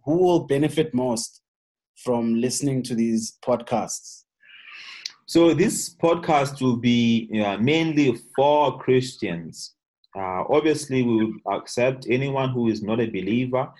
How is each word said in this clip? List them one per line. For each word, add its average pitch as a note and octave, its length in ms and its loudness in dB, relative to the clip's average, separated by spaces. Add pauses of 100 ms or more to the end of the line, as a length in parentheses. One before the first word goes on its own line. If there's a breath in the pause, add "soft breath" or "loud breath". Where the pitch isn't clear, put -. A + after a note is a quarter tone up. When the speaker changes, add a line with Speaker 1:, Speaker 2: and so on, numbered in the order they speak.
Speaker 1:
Who D#3 140 0
will F3 280 4
benefit D3 480 0
most B2 480 -2 (640)
from A#2 360 0
listening B2+ 440 -2
to B2 120 -4
these A2+ 500 -2
podcasts? A#2 760 -4 (1000 loud breath)
Speaker 2:
So E3 280 4
this - 420 0
podcast E3 680 0
will B2 160 2
be, A#2 520 2 (160)
uh, G2 120 -2
mainly D3 640 2 (160)
for C#3+ 440 4
Christians. F#2+ 960 -2 (420)
Uh, F#2 320 -6
obviously, D3 540 0
we A#2 120 2
will A2 380 -2
accept C3 560 -2
anyone C3+ 400 -2
who B2 180 -2
is G#2+ 140 0
not A2+ 180 -2
a A#2 60 0
believer, A#2+ 640 -2 (100)